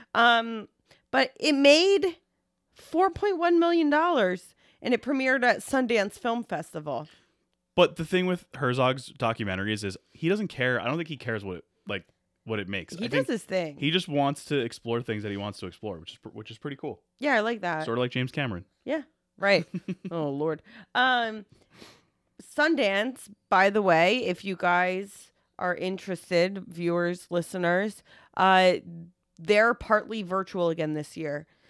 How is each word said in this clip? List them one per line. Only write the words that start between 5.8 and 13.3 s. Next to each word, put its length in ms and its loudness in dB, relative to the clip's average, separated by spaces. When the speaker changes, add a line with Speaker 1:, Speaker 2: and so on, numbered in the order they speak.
Speaker 1:
Film 240 -4
Festival. 640 -8
Speaker 2:
But 200 4
the 100 -6
thing 200 0
with 200 -2
Herzog's 580 -2
documentaries 720 -4
is 120 -6
he 160 -6
doesn't 220 -2
care. 320 -2
I 40 -8
don't 120 -4
think 100 -8
he 80 -10
cares 300 -6
what 120 -6
it, 60 -16
like, 160 -8
what 160 -4
it 80 -6
makes. 280 -8
Speaker 1:
He 100 -6
Speaker 2:
I 20 -6
Speaker 1:
does 120 -6
Speaker 2:
think 80 -2
Speaker 1:
his 160 -4